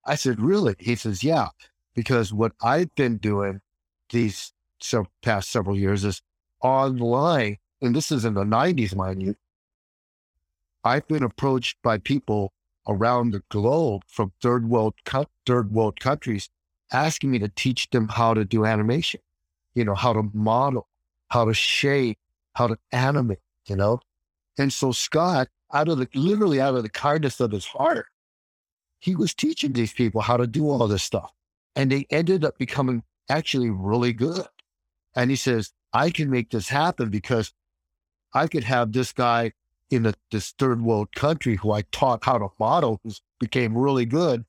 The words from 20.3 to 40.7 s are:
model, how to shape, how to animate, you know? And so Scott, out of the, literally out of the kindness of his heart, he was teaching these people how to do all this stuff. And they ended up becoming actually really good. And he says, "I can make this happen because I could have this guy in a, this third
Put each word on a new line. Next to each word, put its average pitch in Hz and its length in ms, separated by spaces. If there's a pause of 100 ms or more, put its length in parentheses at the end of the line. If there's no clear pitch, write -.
model, 113 540 (400)
how 117 180
to 110 80
shape, 135 640 (380)
how 120 100
to 110 100 (160)
animate, 127 460 (300)
you 98 80
know? 104 240 (580)
And 139 160
so 131 180
Scott, 151 580 (220)
out 151 160
of 156 120
the, 127 160
literally 175 440
out 135 140
of 123 80
the 110 80
kindness 147 500
of 117 120
his 101 140
heart, 302 420 (880)
he 180 180
was 175 200
teaching 294 380
these 117 200
people 110 280
how 120 160
to 123 100
do 151 200
all 120 200
this 101 160
stuff. - 280 (440)
And 135 160
they 139 180
ended 165 340
up 143 140
becoming 127 460 (260)
actually 135 400
really 110 440
good. 160 340 (680)
And 123 140
he 139 60
says, 117 360 (220)
"I 143 160
can 151 220
make 123 180
this 107 200
happen 139 420
because 107 420 (800)
I 151 140
could 147 160
have 117 300
this 127 200
guy 117 380 (400)
in 117 140
a, 107 80 (160)
this 107 220
third 120 320